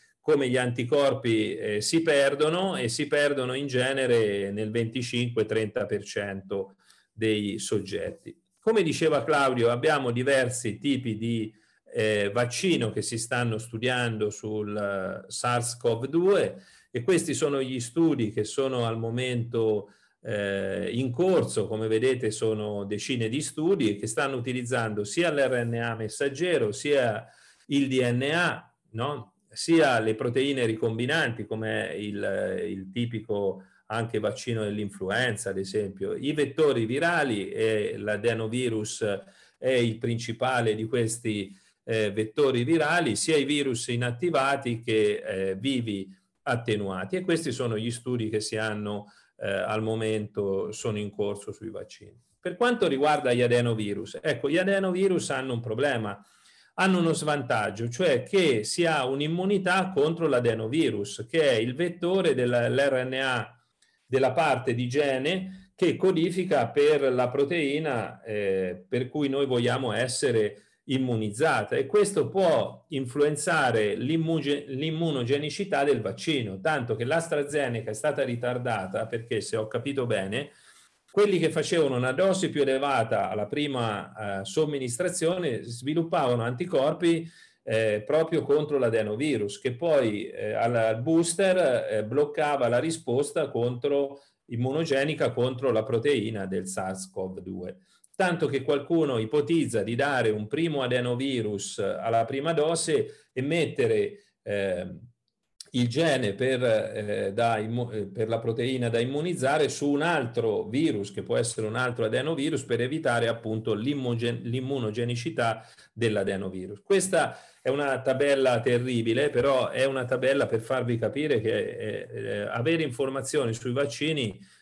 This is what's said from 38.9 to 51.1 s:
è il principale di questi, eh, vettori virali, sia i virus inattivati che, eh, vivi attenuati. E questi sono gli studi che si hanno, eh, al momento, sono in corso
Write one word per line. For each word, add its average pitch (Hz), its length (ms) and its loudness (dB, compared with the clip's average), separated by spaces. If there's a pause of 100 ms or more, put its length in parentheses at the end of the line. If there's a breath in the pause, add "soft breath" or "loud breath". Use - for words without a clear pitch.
è 127 140 0
il 120 260 2
principale 117 800 0
di 110 100 -4
questi, 110 640 -2 (320 loud breath)
eh, 110 280 0
vettori 120 520 2
virali, 156 520 2
sia 160 220 2
i 139 80 2
virus 139 420 -2
inattivati 123 920 0
che, 107 460 2
eh, 95 300 -2
vivi 113 520 -2 (360 loud breath)
attenuati. 104 720 -2
E 185 60 -2
questi 165 300 0
sono 117 240 -2
gli 110 140 -4
studi 117 400 -4
che 107 120 -2
si 110 160 -6
hanno, 104 540 -4 (280 soft breath)
eh, 101 100 -4
al 107 320 -2
momento, 107 920 -2
sono 107 280 -4
in 104 100 -4
corso 101 420 -4